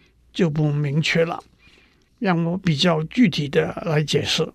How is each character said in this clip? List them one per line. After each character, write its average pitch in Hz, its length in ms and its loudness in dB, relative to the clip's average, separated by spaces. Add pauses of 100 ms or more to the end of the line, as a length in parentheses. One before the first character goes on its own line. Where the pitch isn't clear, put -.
(320)
就 170 180 2
不 151 200 0
明 147 300 0
确 165 240 0
了。 170 180 -4 (760)
让 170 260 0
我 170 140 -2
比 165 180 0
较 160 280 2
具 233 240 4
体 147 200 -2
的 160 240 0 (140)
来 156 160 0
解 147 200 0
释。 156 320 -4